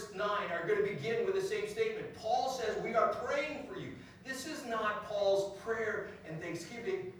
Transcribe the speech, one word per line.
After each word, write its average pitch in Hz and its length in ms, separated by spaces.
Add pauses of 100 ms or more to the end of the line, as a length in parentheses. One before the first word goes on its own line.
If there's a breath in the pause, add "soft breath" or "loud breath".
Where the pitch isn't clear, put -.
(160)
nine 202 340
are 170 160
gonna 202 160
begin 226 420
with 190 120
the 190 40
same 202 280
statement. 214 480
Paul 233 340
says, - 320
"We - 120
are - 200
praying 523 520
for - 120
you." 131 140 (320 loud breath)
This 262 220
is 269 180
not 214 420
Paul's 196 540
prayer 226 500 (180 loud breath)
and 160 120
thanksgiving. 196 800